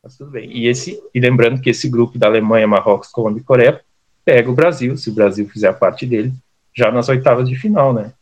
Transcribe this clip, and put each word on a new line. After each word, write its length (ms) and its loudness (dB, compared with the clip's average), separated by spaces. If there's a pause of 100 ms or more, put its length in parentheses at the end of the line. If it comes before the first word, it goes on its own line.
Mas 140 -20
tudo 140 -20
bem. 220 -14
E 160 -2
esse, 340 -4 (100)
e 60 -2
lembrando 420 2
que 100 -2
esse 180 -4
grupo 300 -2
da 80 2
Alemanha, 400 2
Marrocos, 420 0
Colômbia 320 -4
e 40 -20
Coreia 360 2 (440)
pega 260 2
o 40 -2
Brasil, 420 0
se 140 -10
o 40 -10
Brasil 340 0
fizer 200 -2
a 40 2
parte 320 -2
dele, 280 -4 (420)
já 160 0
nas 180 -2
oitavas 400 2
de 80 -4
final, 360 0
né? 300 -6